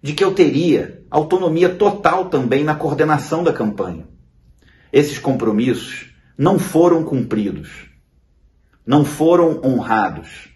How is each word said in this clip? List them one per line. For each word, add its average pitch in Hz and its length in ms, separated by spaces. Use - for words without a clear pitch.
de 143 120
que 190 100
eu 190 100
teria 156 760
autonomia 175 580
total 185 600
também 131 340
na 151 100
coordenação 156 680
da 165 100
campanha. 92 540
Esses - 280
compromissos 113 880
não 180 200
foram 165 460
cumpridos, 101 880
não 143 200
foram 165 580
honrados. 107 920